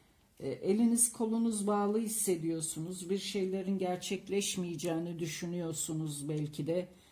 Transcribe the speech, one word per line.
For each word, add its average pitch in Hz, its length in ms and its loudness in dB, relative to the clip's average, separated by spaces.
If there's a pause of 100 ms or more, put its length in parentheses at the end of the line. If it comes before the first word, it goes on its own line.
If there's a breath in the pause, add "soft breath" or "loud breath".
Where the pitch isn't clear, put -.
(420 soft breath)
E, 135 80 -4
eliniz 226 640 4
kolunuz 220 540 2
bağlı 208 320 4
hissediyorsunuz. 170 1120 -2
Bir 196 80 2
şeylerin 190 600 -2
gerçekleşmeyeceğini 180 1400 -2
düşünüyorsunuz 156 1080 -4
belki 151 380 -2
de. 180 220 0 (220 loud breath)